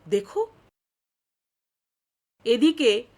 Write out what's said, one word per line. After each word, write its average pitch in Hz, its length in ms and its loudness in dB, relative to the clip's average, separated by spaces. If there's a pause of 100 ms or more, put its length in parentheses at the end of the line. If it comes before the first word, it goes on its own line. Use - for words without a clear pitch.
দেখো।" 202 380 -4 (2000)
এদিকে 240 640 2 (120)